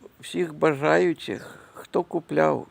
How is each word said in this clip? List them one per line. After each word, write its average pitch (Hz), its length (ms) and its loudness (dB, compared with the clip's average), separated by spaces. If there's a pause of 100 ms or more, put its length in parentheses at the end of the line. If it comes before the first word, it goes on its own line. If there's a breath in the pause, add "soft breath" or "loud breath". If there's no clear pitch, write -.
(200)
всіх 170 340 -4
бажаючих, 156 1040 0 (160)
хто - 280 -4
купляв 156 680 0